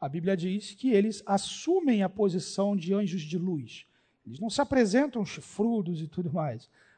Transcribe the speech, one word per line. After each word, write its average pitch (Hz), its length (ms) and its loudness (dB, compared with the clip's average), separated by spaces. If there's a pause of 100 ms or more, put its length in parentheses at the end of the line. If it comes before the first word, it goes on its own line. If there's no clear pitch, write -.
a 139 80 -4
Bíblia 175 260 0
diz 185 400 -4
que 262 160 -2
eles 208 360 4
assumem 254 760 2
a 185 60 2
posição 196 640 0
de 185 200 -2
anjos 196 260 0
de 151 160 -6
luz. 170 480 -6 (400)
Eles 120 160 -14
não 220 80 -6
se 285 140 -2
apresentam 247 640 2
chifrudos 185 760 -2
e 160 80 -6
tudo 175 240 -6
mais. 147 380 -6 (280)